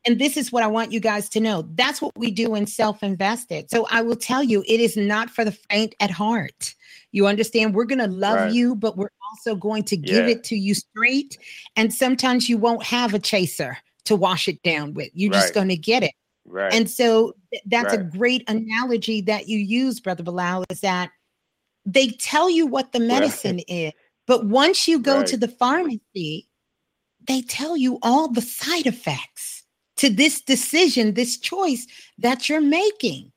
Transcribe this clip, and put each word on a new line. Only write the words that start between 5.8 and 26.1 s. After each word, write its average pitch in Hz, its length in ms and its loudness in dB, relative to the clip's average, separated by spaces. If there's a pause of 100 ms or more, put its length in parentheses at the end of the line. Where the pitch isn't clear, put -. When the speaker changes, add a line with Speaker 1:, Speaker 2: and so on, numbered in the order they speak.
Speaker 1:
at 202 100 0
heart. 202 640 -4 (380)
You 202 160 4
understand? 214 480 0
We're 233 100 2
gonna 247 220 0
love 190 320 0
Speaker 2:
Right. 214 140 0
Speaker 1:
you, 240 200 2
but 202 240 -4
we're 202 140 -6 (180)
also 220 260 -6
going 208 280 -4
to 196 140 -2
give 185 300 0
Speaker 2:
Yeah. 240 60 2
Speaker 1:
it 233 120 -4
to 233 100 -4
you 196 180 0
straight. 254 640 -2 (380)
And 220 180 2
sometimes 254 560 0
you 233 80 2
won't 226 260 0
have 240 300 0
a 208 60 0
chaser 156 580 -2 (280)
to 214 100 4
wash 185 320 0
it 165 160 -6
down 151 320 -2
with. 151 180 -10
You're 190 200 0
just 196 160 4
Speaker 2:
Right. 170 40 -6
Speaker 1:
gonna 190 220 2
get 220 280 2
it. 151 100 -2 (360)
Speaker 2:
Right. 98 240 -2
Speaker 1:
And 226 160 4
so 233 440 2 (180)
th-, 214 140 -10
that's 233 280 2
a 220 40 2
Speaker 2:
Right. 180 120 -4
Speaker 1:
great 240 400 0
analogy 220 720 -2
that 208 280 -2
you 220 80 -2
use, 233 420 -2
Brother 180 240 -6
Bilal, 180 460 -2
is 170 100 -10
that 180 320 -2 (720)
they 262 260 4
tell 311 380 2
you 330 160 4
what 262 280 -2
the 254 60 0
Speaker 2:
Right. 233 100 2
Speaker 1:
medicine 240 580 0
is, 165 240 -6 (340)
but 233 200 4
once 277 420 4
you 330 120 4
go 269 180 2
Speaker 2:
Right. 277 100 2
Speaker 1:
to 269 80 0
the 233 140 0
pharmacy, 240 1000 -2 (800)